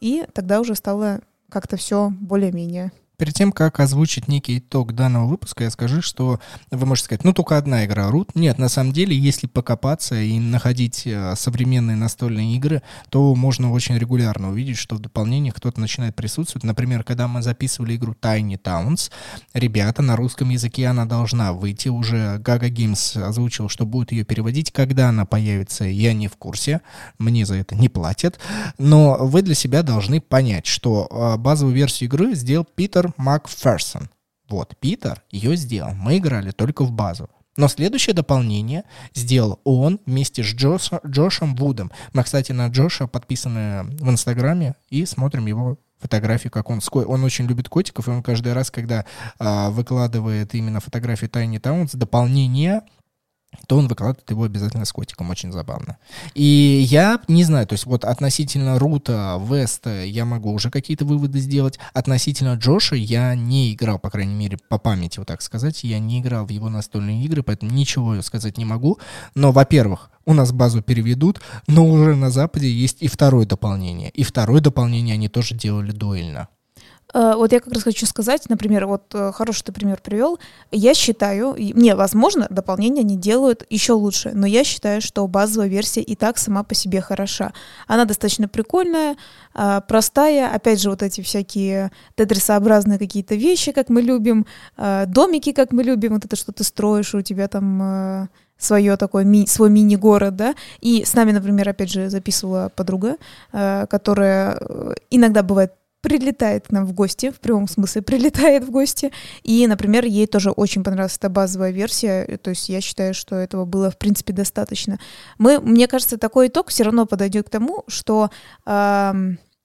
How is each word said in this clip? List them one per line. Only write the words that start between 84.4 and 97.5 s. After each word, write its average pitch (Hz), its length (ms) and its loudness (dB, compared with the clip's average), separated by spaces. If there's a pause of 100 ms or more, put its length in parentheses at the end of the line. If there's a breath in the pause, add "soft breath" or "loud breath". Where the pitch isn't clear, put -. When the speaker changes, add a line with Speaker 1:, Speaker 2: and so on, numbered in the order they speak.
Speaker 1:
я 226 180 4
считаю, 208 380 -2
что 202 260 -2
базовая 208 400 0
версия 208 340 -2
и 220 140 -6
так 226 220 -2
сама 202 260 -2
по 214 100 -8
себе 190 260 -2
хороша. 196 520 -6 (360 loud breath)
Она 233 180 4
достаточно 208 420 -2
прикольная, 320 680 -2 (380 loud breath)
э, 202 340 0
простая. 277 680 4
Опять 208 280 2
же, 202 80 0
вот 196 120 -4
эти 196 200 -4
всякие 196 680 -2 (260 soft breath)
тетрисообразные 107 840 4
какие-то - 380 -4
вещи, 302 360 2
как 262 180 0
мы 240 120 4
любим, 233 440 2 (320 loud breath)
э, 196 280 0
домики, 285 460 2
как 262 200 2
мы 240 120 2
любим, 226 300 0
вот 208 120 -2
это, 208 100 -6
что - 160 -10
ты 208 120 -6
строишь, 208 500 0
у 202 80 -2
тебя 196 260 -4
там, 196 340 -2